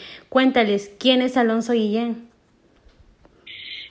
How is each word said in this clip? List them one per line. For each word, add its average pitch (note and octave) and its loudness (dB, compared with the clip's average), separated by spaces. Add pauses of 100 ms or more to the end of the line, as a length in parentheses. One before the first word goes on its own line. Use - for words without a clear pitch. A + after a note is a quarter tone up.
(300)
cuéntales, A#3+ 2 (120)
¿quién B3+ 4
es B3+ -2
Alonso A3+ 2
Guillén? A3+ -2 (1600)